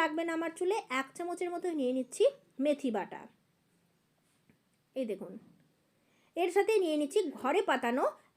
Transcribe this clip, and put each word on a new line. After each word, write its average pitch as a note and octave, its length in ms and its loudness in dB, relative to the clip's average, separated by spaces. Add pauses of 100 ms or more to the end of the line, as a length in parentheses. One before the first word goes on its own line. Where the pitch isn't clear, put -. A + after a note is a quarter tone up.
লাগবে D#4+ 260 2
না E4 100 -2
আমার E4 220 -2
চুলে। F#4 180 0 (220)
এক C4+ 160 -4
চামচের F4 380 -4
মতো F4 140 -4 (120)
নিয়ে B3+ 180 0
নিচ্ছি B3+ 260 0 (400)
মেথি C#4+ 340 2
বাটা, D#3+ 240 -6 (1700)
এই C4 160 -4
দেখুন। F#3+ 220 -8 (1040)
এর F4 180 2
সাথে G4 180 4 (100)
নিয়ে D#4 140 2
নিচ্ছি D4 220 2 (180)
ঘরে D#4+ 320 2
পাতানো B3+ 340 2 (340)